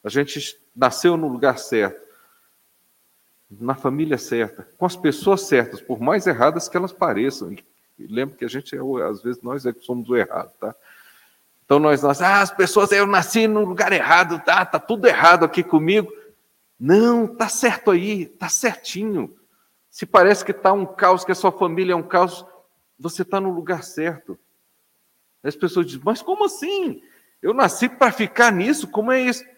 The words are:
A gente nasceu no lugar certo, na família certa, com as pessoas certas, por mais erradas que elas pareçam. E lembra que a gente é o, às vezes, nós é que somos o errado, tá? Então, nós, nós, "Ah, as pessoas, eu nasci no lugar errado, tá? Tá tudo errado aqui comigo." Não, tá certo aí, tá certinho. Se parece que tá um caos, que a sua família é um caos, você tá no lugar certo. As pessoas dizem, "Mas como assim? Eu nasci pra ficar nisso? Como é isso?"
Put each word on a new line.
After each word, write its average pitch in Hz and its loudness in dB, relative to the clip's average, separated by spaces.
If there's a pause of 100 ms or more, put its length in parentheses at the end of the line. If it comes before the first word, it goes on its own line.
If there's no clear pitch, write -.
A 104 -8
gente 143 -6 (160)
nasceu 131 2
no 160 -4
lugar 127 0
certo, 104 -2 (1500)
na 120 -6
família 143 -2
certa, 113 -6 (100)
com 185 -2
as 175 -2
pessoas 190 0
certas, 120 0
por 117 -8
mais 175 0
erradas 156 0
que - -4
elas 180 -4
pareçam. 120 -4
E - -20
lembra 135 -6
que 123 -8
a 117 -8
gente 139 -10
é 139 -10
o, 131 -6
às 98 -6
vezes, 120 -8
nós 131 -10
é 123 -2
que - -18
somos 123 -8
o 123 0
errado, - -2
tá? 107 -10 (920)
Então, 143 4
nós, 151 2
nós, 139 0
"Ah, 196 4
as 190 0
pessoas, 196 2
eu 202 4
nasci 202 2
no 214 0
lugar 185 -2
errado, 165 2
tá? 180 2
Tá 156 -4
tudo 226 0
errado 165 6
aqui 165 0
comigo." 170 2 (680)
Não, 220 4
tá 226 -6
certo - 0
aí, 190 0
tá - -14
certinho. 202 -6 (540)
Se - -12
parece 196 4
que 196 -4
tá - 2
um 196 0
caos, 185 2
que 190 -4
a 180 0
sua 185 0
família 180 -2
é - 2
um 165 -4
caos, 175 -2 (540)
você 170 -8
tá 196 -4
no 190 -4
lugar 170 -8
certo. 156 -10 (1080)
As 143 -6
pessoas 175 -2
dizem, 135 -14
"Mas 214 -2
como 403 -2
assim? 359 -6 (400)
Eu 180 -2
nasci 247 2
pra 247 2
ficar 233 2
nisso? 240 -2
Como 220 -2
é 262 2
isso?" 247 -2 (140)